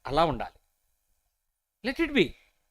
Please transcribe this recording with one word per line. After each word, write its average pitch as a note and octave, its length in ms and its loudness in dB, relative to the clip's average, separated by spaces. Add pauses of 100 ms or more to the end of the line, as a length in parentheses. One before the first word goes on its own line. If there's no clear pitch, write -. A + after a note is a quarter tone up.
అలా C#3+ 180 2
ఉండాలి. B2+ 340 -4 (1300)
Let D#4+ 180 -2
it C#4+ 100 -6
be. F#3 100 6 (440)